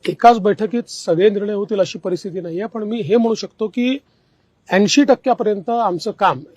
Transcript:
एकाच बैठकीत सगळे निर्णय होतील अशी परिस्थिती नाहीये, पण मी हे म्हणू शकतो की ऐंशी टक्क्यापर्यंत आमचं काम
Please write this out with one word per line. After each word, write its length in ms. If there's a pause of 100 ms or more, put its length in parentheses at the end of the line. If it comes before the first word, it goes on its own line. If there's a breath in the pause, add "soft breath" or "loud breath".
एकाच 300
बैठकीत 520
सगळे 400
निर्णय 220
होतील 280
अशी 180
परिस्थिती 420
नाहीये, 260
पण 160
मी 180
हे 160
म्हणू 180
शकतो 340
की 300 (720)
ऐंशी 340
टक्क्यापर्यंत 680
आमचं 400
काम 300 (160)